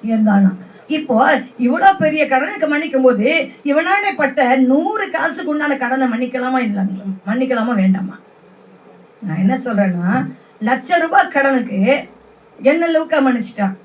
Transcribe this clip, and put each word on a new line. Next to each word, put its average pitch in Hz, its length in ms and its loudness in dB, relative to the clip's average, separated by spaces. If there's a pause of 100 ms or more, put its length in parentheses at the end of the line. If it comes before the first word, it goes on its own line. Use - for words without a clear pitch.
இருந்தானா? 208 480 4 (360)
இப்போ 294 300 -2 (400)
இவ்வளவு 349 400 2
பெரிய 311 280 0
கடனுக்கு 302 420 -2
மன்னிக்கும் 294 400 0
போது 220 200 2 (360)
இவனாலே 370 540 0
பட்ட 277 380 0
நூறு 320 560 0
காசுக்கு 330 420 -4
உண்டான 294 240 -2
கடனை 254 300 -2
மன்னிக்கலாமா 247 580 -2
இல்லைங்களா? 196 400 -4 (220)
மன்னிக்கலாமா 240 480 -2
வேண்டாமா? 190 400 0 (1040)
நான் 170 160 -6
என்ன 196 200 2
சொல்றேன்னா, 190 520 -2 (520)
லட்ச 262 380 0
ரூபாய் 339 360 0
கடனுக்கு 262 440 0 (800)
என்ன 330 280 2
லூக்கா 320 320 0
மன்னிச்சிட்டான். 208 640 -2